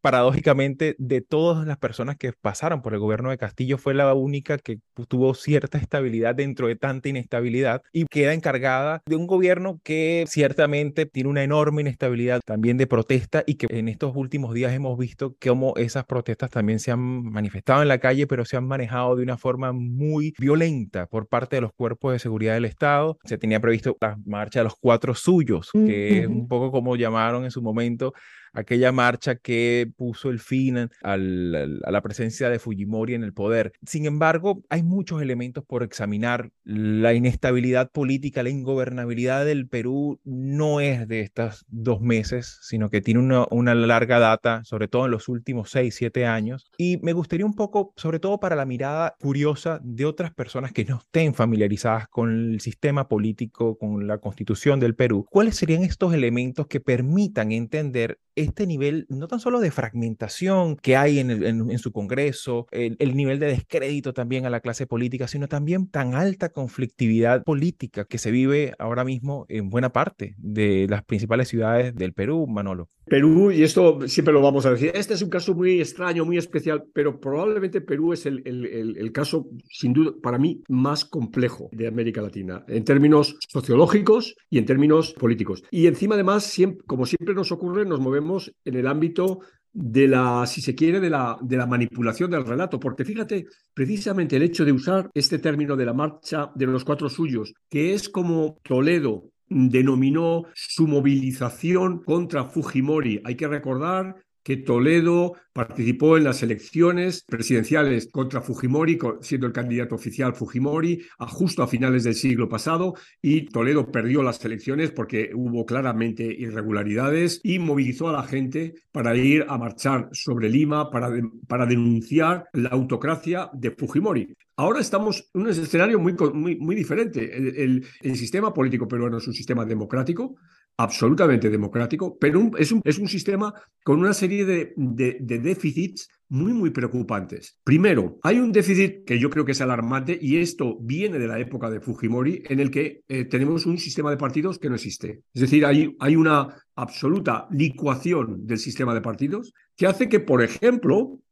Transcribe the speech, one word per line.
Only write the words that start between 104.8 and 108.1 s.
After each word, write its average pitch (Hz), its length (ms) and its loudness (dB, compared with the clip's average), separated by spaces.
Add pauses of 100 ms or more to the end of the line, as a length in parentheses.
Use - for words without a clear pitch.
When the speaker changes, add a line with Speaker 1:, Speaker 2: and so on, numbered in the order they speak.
Speaker 3:
participó 127 640 2
en 156 80 6
las 131 180 0
elecciones 175 840 0
presidenciales 123 800 2